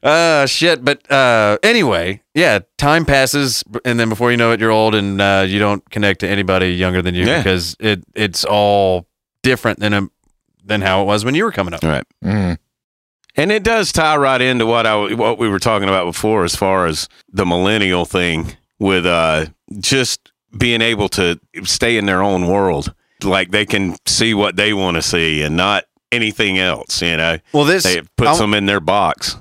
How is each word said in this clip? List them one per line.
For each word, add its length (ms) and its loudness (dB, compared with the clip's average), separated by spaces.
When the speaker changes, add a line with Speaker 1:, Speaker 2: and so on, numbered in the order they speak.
Speaker 1:
Uh, 440 4
shit. 380 0
But, 260 -2
uh, 520 4
anyway, 580 0
yeah, 260 2
time 260 2
passes, 600 0
b-, 200 -12
and 140 0
then 100 2
before 220 -2
you 60 0
know 160 2
it, 80 -2
you're 100 2
old, 240 2
and, 260 -2
uh, 280 2
you 100 -2
don't 320 -2
connect 300 -2
to 80 -4
anybody 460 0
younger 280 0
than 120 -2
you 120 0
Speaker 2:
Yeah. 120 2
Speaker 1:
because 420 -2
it, 240 -2
it's 300 -4
all 640 2
different 380 0
than, 140 0
um, 160 -2
than 180 -4
how 200 2
it 40 0
was 180 0
when 100 -2
you 100 0
were 60 -2
coming 240 -4
up. 80 -8
Speaker 2:
Right. 220 -2
Speaker 3:
Mm. 360 -2
Speaker 2:
And 140 0
it 140 -2
does 260 0
tie 260 2
right 240 2
into 260 2
what 200 2
I, 280 0
what 240 0
we 100 0
were 100 0
talking 300 0
about 160 0
before, 400 0
as 100 -2
far 320 0
as 220 -4
the 140 0
millennial 580 0
thing 480 -2
with, 280 0
uh, 400 0
just 500 -2
being 260 0
able 280 0
to 300 -2
stay 320 -2
in 100 -2
their 160 0
own 240 0
world. 480 -2
Like, 260 0
they 160 0
can 300 -2
see 280 0
what 220 0
they 180 2
wanna 280 -2
see 400 0
and 140 -2
not 280 0
anything 460 -2
else, 440 -2
you 140 0
know? 220 0
Speaker 1:
Well, 120 2
this, 180 2
Speaker 2:
They, 160 0
it 180 -10
puts 160 2
Speaker 1:
I'll 40 2
Speaker 2:
them 180 0
in 120 0
their 140 0
box. 600 -2